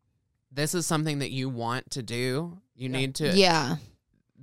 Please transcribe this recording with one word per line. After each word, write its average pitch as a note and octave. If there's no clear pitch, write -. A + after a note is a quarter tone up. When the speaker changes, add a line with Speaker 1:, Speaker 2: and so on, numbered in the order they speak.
Speaker 1:
this D3
is E3+
something D3+
that C3+
you C3
want A#2+
to C3+
do. B2+
You B2+
Speaker 2:
Yeah. B2+
Speaker 1:
need C3+
to. D3+
Speaker 3:
Yeah. E3